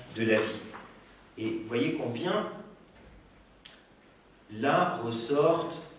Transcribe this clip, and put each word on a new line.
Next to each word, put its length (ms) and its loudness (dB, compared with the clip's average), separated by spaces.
de 100 0
la 120 6
vie. 240 -2
Et 240 -4
vous 60 -10
voyez 260 0
combien 560 -2
là 500 2
ressortent 800 2